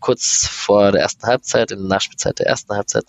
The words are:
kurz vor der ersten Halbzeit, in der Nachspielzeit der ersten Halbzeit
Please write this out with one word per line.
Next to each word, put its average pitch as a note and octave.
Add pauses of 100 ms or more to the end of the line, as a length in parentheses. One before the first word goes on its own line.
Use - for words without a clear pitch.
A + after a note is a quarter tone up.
kurz -
vor G2+
der F2
ersten -
Halbzeit, A#2+
in G2+
der F#2+
Nachspielzeit -
der -
ersten -
Halbzeit G#2